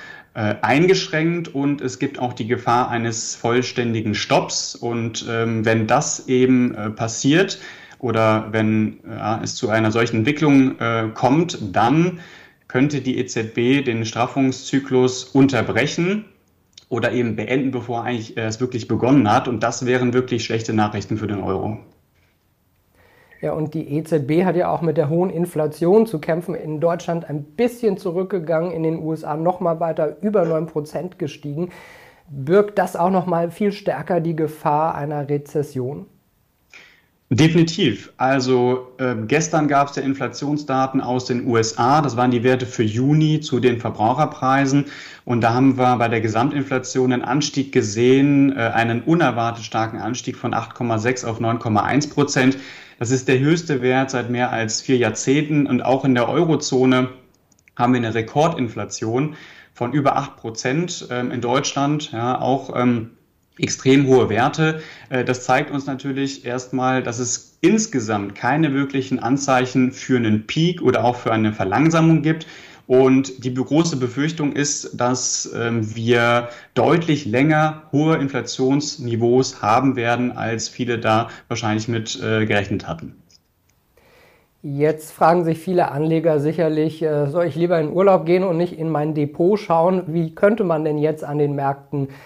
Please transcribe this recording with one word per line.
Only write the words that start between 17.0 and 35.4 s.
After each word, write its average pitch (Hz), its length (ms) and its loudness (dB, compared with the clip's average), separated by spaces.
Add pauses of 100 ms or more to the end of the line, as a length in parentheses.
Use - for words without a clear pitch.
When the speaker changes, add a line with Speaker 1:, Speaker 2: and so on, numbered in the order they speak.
Speaker 1:
eben 117 240 0
beenden, 123 360 -2
bevor 117 320 -6
eigentlich, 117 320 -6
äh, 117 60 -6
es 110 180 -4
wirklich 123 280 -4
begonnen 117 440 4
hat. 127 160 2
Und 117 140 -2
das 117 240 -2
wären 123 280 2
wirklich 127 300 0
schlechte 113 300 -4
Nachrichten 107 440 -2
für 107 100 -6
den 98 120 -4
Euro. 95 380 -4 (1600)
Speaker 2:
Ja, 151 120 -2
und 156 200 -4
die 156 220 -6
E 160 80 -2
Z 151 240 0
B 160 160 2
hat 175 140 2
ja 175 120 0
auch 156 120 -2
mit 160 160 0
der 147 120 2
hohen 170 200 0
Inflation 170 760 2
zu 165 140 -6
kämpfen. 170 360 -4
In 151 260 -6
Deutschland 170 480 -2
ein 147 140 -6
bisschen 233 540 -2
zurückgegangen, 175 760 -2
in 165 120 -4
den 160 160 0
U 156 140 -4
S 156 100 -8
A 151 140 -4
noch 175 240 0
mal 165 180 0
weiter 160 420 -2
über 202 220 2
neun 160 220 0
Prozent 156 540 -8
gestiegen. 147 500 -8 (600)
Birgt 165 480 2
das 185 180 -2
auch 175 160 2
noch 185 160 0
mal 170 220 0
viel 202 220 -2
stärker 170 480 -2
die 165 160 -2
Gefahr 156 580 0
einer 147 360 -6
Rezession? 143 760 -4 (1300)